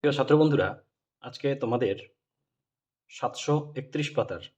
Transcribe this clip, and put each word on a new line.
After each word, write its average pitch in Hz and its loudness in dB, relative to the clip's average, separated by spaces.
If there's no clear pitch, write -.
প্রিয় 143 2
ছাত্র 143 6
বন্ধুরা, 139 2
আজকে 131 -4
তোমাদের 120 0
সাতশো - -4
একত্রিশ - -6
পাতার 98 -2